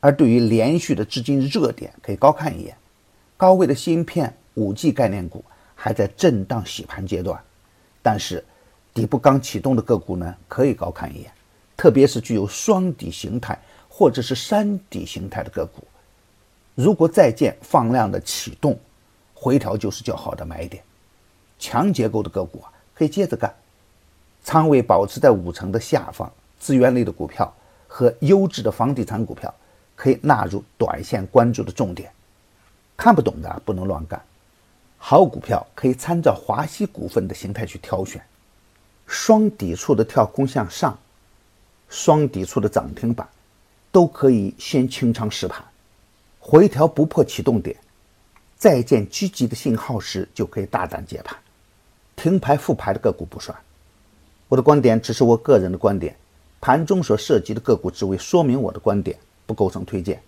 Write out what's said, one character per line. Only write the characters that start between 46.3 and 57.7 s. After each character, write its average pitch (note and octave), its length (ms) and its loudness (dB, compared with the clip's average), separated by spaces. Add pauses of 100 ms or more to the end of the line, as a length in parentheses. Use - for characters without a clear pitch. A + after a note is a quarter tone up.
回 E3+ 300 6
调 D3 180 2
不 D#3 180 2
破 D#3 200 2
启 - 180 -8
动 A#2 180 2
点， - 160 -8 (840)
再 C3+ 180 6
见 A#2+ 280 2
积 - 200 -4
极 - 160 -4
的 A#2 120 -4
信 A2+ 200 -2
号 A#2 220 -6
时， - 340 -8
就 - 140 -4
可 - 140 -8
以 F#2+ 60 -4
大 F2+ 200 -4
胆 - 180 -10
接 - 200 -14
盘。 - 120 -14 (800)
停 F3+ 240 0
牌 - 180 2
复 D3+ 160 -4
牌 G2+ 200 -4
的 - 80 -4
个 A2 100 0
股 E2 140 -8
不 - 160 -16
算。 - 120 -14 (960)
我 C3 80 2
的 B2+ 60 2
观 D3 180 6
点 A2+ 220 4
只 - 100 -6
是 B2+ 120 2
我 A#2 120 6
个 A#2+ 220 4
人 F#2 140 0
的 F#2 40 -6
观 G2+ 220 0
点， D#2+ 160 -6 (460)
盘 D3+ 260 2
中 F#3 160 0
所 G#2+ 140 0
涉 A2+ 240 0
及 - 120 -10
的 G#2+ 60 -6
个 - 160 2